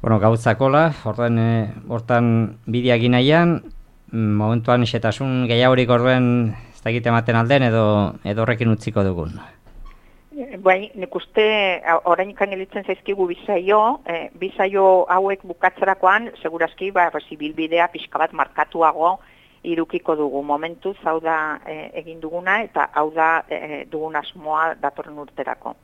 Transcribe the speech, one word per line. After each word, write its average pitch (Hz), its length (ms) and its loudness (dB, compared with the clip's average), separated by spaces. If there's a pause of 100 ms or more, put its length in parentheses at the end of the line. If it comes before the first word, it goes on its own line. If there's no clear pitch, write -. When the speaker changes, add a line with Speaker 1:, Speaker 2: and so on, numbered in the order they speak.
Speaker 1:
Bueno, 110 160 2
gauzak 113 400 2
hola, 139 300 4 (180)
orduan, 117 320 0
eh, 113 360 0 (120)
hortan 117 800 0
bidea 120 320 2
egin 123 160 4
nahian, 156 380 4 (580)
mm, 110 240 0
momentuan 113 480 2
xetasun 123 640 -2
gehiagorik 123 480 4
orduan 123 640 2 (180)
ez - 80 -20
dakit 117 240 -2
ematen 117 320 2
alden 131 300 4
edo, 113 160 2 (400)
edo 104 180 -2
horrekin 113 320 2
utziko 107 320 -2
dugun. 85 300 -4 (1000)
Speaker 2:
Eh, 269 240 -12
bai, 190 400 0
nik 180 160 -10
uste, 214 300 -2 (420)
a, 165 140 2 (100)
orain 185 240 0
ikan 202 160 -2
gelditzen 190 320 -8
zaizkigu 196 480 -4
bi 175 60 -6 (100)
saio, 214 580 2
eh, 170 300 -8
bi 185 220 -8
saio 190 520 4
hauek 190 380 0
bukatzerakoan, 190 840 0 (100)
segurazki, 165 480 -4
ba, 180 160 2 (220)
zibilbidea 160 680 -4
pixka - 240 -10
bat 160 140 -2
markatuago 156 880 0 (420)
irukiko 165 540 -4
dugu. 143 260 -4
Momentuz, 165 640 -6
hau 160 160 -2
da, 156 440 -4
eh, 156 280 -14 (100)
egin 165 160 -18
duguna, 180 460 -4
eta - 280 -4
hau 156 220 -2
da, 160 340 0
eh, 147 400 -10
dugun 156 280 -8
asmoa 156 580 -4
datorren 147 420 -10
urterako. 127 680 -12